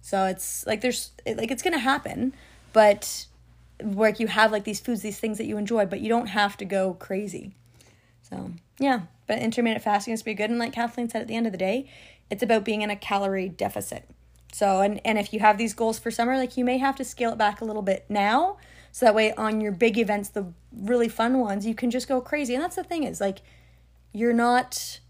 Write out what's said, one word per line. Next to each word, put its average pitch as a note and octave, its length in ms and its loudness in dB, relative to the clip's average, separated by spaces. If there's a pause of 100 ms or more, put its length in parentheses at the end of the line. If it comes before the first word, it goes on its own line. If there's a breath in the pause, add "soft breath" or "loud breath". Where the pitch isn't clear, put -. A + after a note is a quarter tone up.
So F#3+ 240 0
it's, - 400 -6
like, A3 160 -2
there's, B3 300 -2 (120)
it, A3+ 140 -4
like, A3+ 120 -4
it's C4+ 120 -6
gonna F4 160 0
happen, C4 560 -2 (400 loud breath)
but, G#3 500 6 (580)
like, G#3+ 380 2
you A3+ 60 0
have, G#3+ 260 4
like, G#3 120 -2
these G#3+ 160 -6
foods, A#3+ 200 -2
these G#3 180 -8
things G#3+ 200 -4
that A3+ 80 -4
you G#3+ 100 -4
enjoy, G#3 300 2
but G3 140 -6
you G#3+ 100 -2
don't A#3 160 2
have G3+ 320 0
to G3 80 -8
go F#3+ 260 0
crazy. G3 640 -8 (680 soft breath)
So, F#3+ 300 -12 (280)
yeah. C4+ 220 2 (260)
But G#3+ 120 -2
intermittent A3+ 440 0
fasting G#3 300 0
is A3+ 100 -4
pretty A3 140 -6
good, G#3+ 140 -2
and A#3 80 -2
like A#3 160 -4
Kathleen A#3 340 -4
said, A3+ 140 -4
at A3+ 60 -10
the A3 80 -4
end A#3 100 0
of G#3+ 60 -2
the F#3 60 -8
day, G3+ 320 -2 (380 loud breath)
it's G3+ 140 -4
about A3 240 2
being G#3+ 160 -2
in G#3 80 -2
a G#3 60 -4
calorie G3 520 -2
deficit. - 580 -8 (460)
So, G3 300 2
and, G3+ 220 0
and A3 140 0
if G3+ 140 -4
you G#3+ 80 -4
have G#3 180 6
these A3 160 -2
goals A3+ 240 0
for A#3 140 -6
summer, A#3+ 240 0
like, B3+ 200 -2
you B3 80 0
may B3+ 140 2
have C4+ 180 0
to C4 80 -6
scale A#3+ 280 -4
it A3+ 60 -8
back G#3 220 2
a A3+ 40 -8
little G#3+ 180 -4
bit F#3+ 260 -2
now, A3+ 500 2 (340 loud breath)
so - 120 -2
that A3 80 10
way A3 200 4
on A3 280 -2
your G#3 120 -2
big A3 260 2
events, G#3 300 0
the G3+ 180 -4 (260)
really A#3 360 0
fun A#3 320 2
ones, G3+ 260 -2
you A3+ 80 0
can A#3+ 160 0
just B3 160 -4
go B3+ 140 0
crazy. B3+ 340 -2
And C4+ 80 -2
that's F4 140 -4
the F4+ 80 -4
thing E4+ 180 -4
is, F3 180 -6
like, G3 200 -2 (720 soft breath)
you're A#3 200 2
not A#3+ 760 2